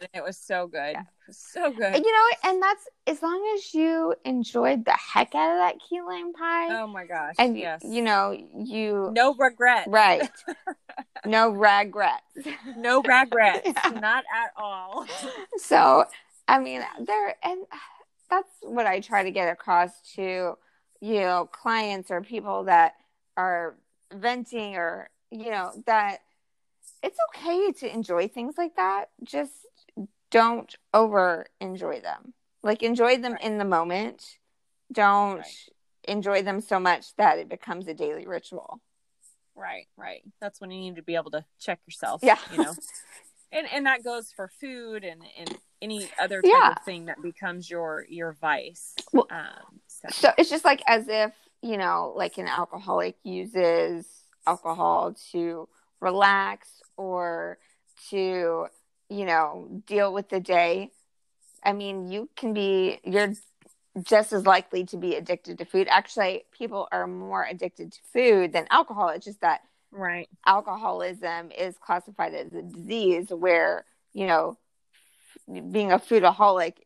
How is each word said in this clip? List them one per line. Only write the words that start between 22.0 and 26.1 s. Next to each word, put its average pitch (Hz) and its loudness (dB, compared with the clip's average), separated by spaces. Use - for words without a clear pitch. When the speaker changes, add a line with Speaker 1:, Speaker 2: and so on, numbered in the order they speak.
Speaker 2:
or 180 -4
people 202 -6
that 170 6
are 175 -2
venting 226 -6
or, 170 -6
you 226 -10
know, 196 -6
that 208 2